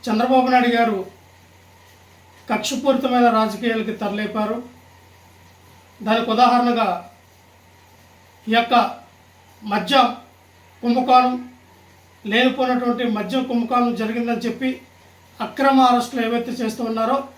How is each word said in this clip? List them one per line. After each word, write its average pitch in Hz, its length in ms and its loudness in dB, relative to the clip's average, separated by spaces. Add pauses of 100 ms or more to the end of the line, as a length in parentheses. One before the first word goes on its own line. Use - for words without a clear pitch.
(100)
చంద్రబాబు 247 380 2
నాయుడు 247 200 4
గారు 233 380 0 (1400)
కక్షపూరితమైన 247 800 0
రాజకీయాలకి 220 640 -2
తరలేపారు. 214 680 -6 (1400)
దానికి 226 280 -2
ఉదాహరణగా 233 800 2 (1400)
ఈ 220 60 0
యొక్క 233 200 2 (880)
మద్య 214 520 0 (680)
కుంభకోణం, 254 680 2 (760)
లేనిపోయినటువంటి 247 760 0
మద్య 214 380 -4
కుంభకోణం 240 520 -2
జరిగిందని 226 540 -4
చెప్పి 262 340 -6 (580)
అక్రమ 262 400 2
అరెస్టులు 247 460 2
ఏవైతే 240 240 -4
చేస్తూ 233 340 -6
ఉన్నారో 226 540 -2